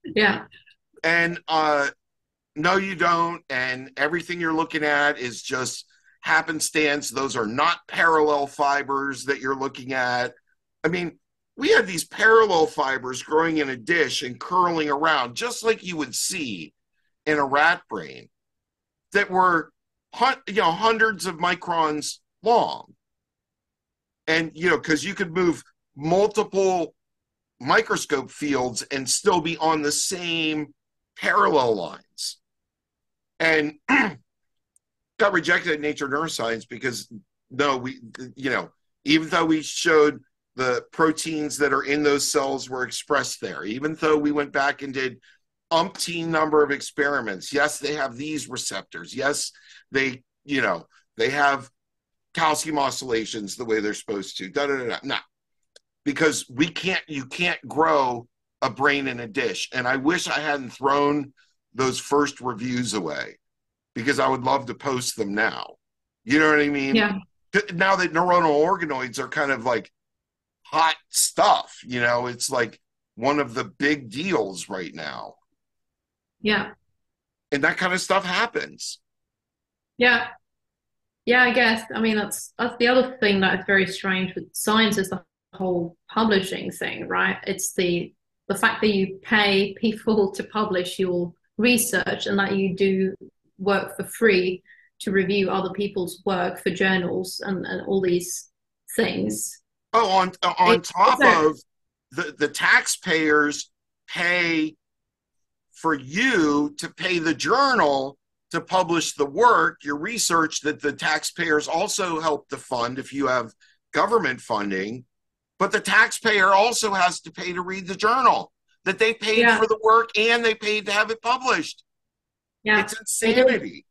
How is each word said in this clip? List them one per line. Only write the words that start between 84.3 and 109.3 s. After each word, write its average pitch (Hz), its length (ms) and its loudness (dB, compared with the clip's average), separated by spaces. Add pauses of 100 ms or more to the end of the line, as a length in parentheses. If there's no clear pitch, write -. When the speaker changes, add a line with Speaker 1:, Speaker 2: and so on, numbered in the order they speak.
Speaker 1:
with - 200 -12
science, 214 440 2
is 190 100 -2
the 185 160 -8 (300)
whole 175 420 -2 (140)
publishing 202 600 0
thing, - 380 -8
right? 185 380 0
It's 190 280 -4
the, 180 380 -2 (360)
the 196 80 -2
fact 220 260 0
that 214 120 2
you 190 280 0
pay 202 580 2
people 214 520 0
<laughs> - 20 -16
to - 100 -8
publish - 540 -4
your 175 340 -2 (240)
research 208 720 0
and 202 120 0
that 196 180 0
you 196 180 0
do 190 400 0 (440)
work 196 380 -2
for 196 80 -6
free 185 580 2 (380)
to - 100 -6
review 196 400 0
other 190 220 -2
people's 202 520 -6
work 180 380 -2
for 196 80 -2
journals 185 720 -2
and, 190 220 -6
and 185 200 -8
all 190 140 0
these 180 480 -2 (480)
things. 196 640 -4 (320)
Speaker 2:
Oh, 226 180 4
on, 185 220 2 (260)
on 202 180 6
Speaker 1:
It's 170 140 -4
Speaker 2:
top 208 300 4
Speaker 1:
so 156 300 6
Speaker 2:
of 151 100 -10 (520)
the, 151 260 -6
the 147 100 2
taxpayers 156 1200 2 (380)
pay 170 680 0 (960)
for 160 220 -2
you 147 840 0
to 165 100 -8
pay 180 300 -4
the 160 160 0
journal 151 800 2 (340)
to 170 100 -4
publish 170 540 0
the 147 120 0
work, 165 560 4